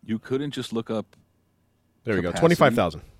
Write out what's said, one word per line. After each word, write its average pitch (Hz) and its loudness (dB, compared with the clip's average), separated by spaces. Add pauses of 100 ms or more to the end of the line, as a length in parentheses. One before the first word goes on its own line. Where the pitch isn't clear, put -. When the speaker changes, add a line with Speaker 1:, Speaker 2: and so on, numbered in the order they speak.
Speaker 1:
You 110 -6
couldn't 135 -4
just 127 -8
look 113 -6
up 110 -6 (880)
Speaker 2:
There 110 -2
we 90 0
go. 87 -2
Speaker 1:
capacity? 85 -4
Speaker 2:
Twenty-five 165 4
thousand. 85 0 (180)